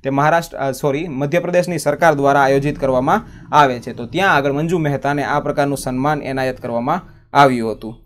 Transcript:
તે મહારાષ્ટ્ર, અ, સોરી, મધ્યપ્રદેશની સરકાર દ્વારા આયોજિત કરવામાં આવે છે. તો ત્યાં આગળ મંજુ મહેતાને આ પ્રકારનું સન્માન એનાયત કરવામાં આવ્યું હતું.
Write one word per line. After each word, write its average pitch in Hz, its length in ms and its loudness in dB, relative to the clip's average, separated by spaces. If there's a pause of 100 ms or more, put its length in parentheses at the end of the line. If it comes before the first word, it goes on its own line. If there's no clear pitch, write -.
તે 135 60 -4
મહારાષ્ટ્ર, 151 480 0
અ, 135 140 -4
સોરી, 143 360 -2
મધ્યપ્રદેશની 170 680 -2
સરકાર 151 380 2
દ્વારા 139 260 4
આયોજિત 139 380 2
કરવામાં 139 460 0 (300)
આવે 135 240 4
છે. 117 140 -12
તો 117 120 -10
ત્યાં 175 300 0
આગળ 139 160 2
મંજુ 165 260 -2
મહેતાને 143 460 -2
આ 131 160 0
પ્રકારનું 143 380 -2
સન્માન 139 440 -2
એનાયત 131 400 -4
કરવામાં 123 400 -4 (320)
આવ્યું 123 380 4
હતું. 107 240 -10 (100)